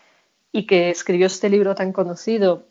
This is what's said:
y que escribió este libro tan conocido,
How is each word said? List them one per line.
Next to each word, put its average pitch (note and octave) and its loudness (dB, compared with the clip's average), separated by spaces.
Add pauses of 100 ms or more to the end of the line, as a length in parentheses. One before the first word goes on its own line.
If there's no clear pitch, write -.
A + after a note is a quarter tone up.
(520)
y A3 -4
que F3 2
escribió F3+ 0
este F#3 -2
libro G3+ 2
tan F#3+ -4
conocido, F#3 -2